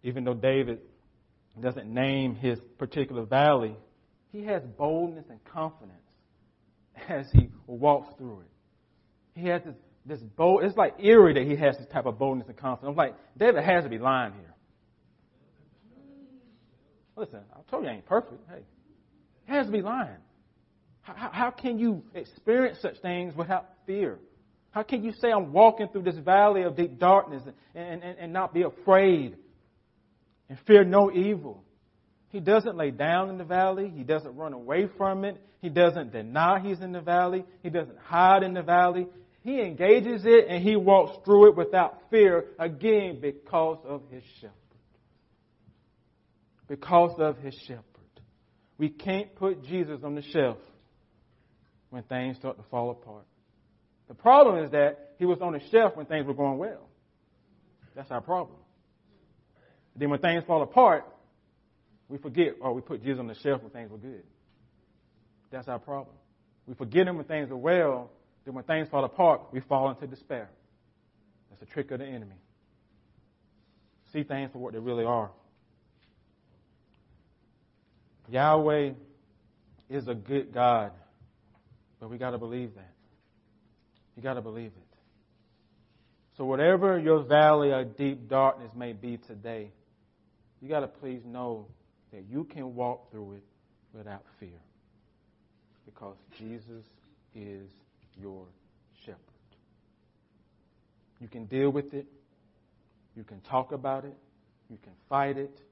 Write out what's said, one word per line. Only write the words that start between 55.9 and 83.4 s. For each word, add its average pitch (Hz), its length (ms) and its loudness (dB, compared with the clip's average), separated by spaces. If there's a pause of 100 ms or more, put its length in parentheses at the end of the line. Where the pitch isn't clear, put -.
when 156 100 -12
things 156 200 -4
were 139 80 -6
going 139 240 -2
well. 185 300 -10 (1080)
That's 139 160 -16
our 120 100 -6
problem. 180 360 -6 (1400)
Then 143 140 -4
when 143 100 -2
things 170 260 -2
fall 160 160 0
apart, 180 440 4 (1040)
we 139 100 -14
forget, 143 440 -2
or 127 120 -4
we 123 80 -8
put 120 220 -12
Jesus 131 160 -6
on 120 80 -10
the 110 80 -14
shelf 139 260 -2
when 110 100 -20
things 113 200 -18
were 110 60 -20
good. 113 260 -20 (1300)
That's 123 160 -14
our 123 120 -10
problem. 139 360 -14 (500)
We 127 100 -16
forget 139 320 0
him 180 100 -6
when 147 80 -10
things 147 260 -8
are 131 60 -10
well. 139 540 0 (340)
Then 135 80 -16
when 127 100 -16
things 156 260 -4
fall 139 140 -2
apart, 156 380 2 (100)
we 131 80 -8
fall 135 320 -2
into 135 160 -14
despair. 127 420 -14 (1000)
That's - 120 -20
a 107 40 -20
trick 139 260 -10
of 127 80 -10
the 139 60 -12
enemy. 110 320 -18 (1800)
See 151 100 -8
things 139 280 -10
for 127 80 -18
what 120 140 -12
they 113 60 -10
really 117 240 -6
are. 113 260 -2 (3000)
Yahweh 151 600 2 (1000)
is 131 180 -10
a 123 80 -8
good 123 380 -8
God, 120 380 0 (1080)
but 113 100 -18
we 120 80 -16
gotta 120 200 -8
believe 117 380 -12
that. 95 180 -20 (1200)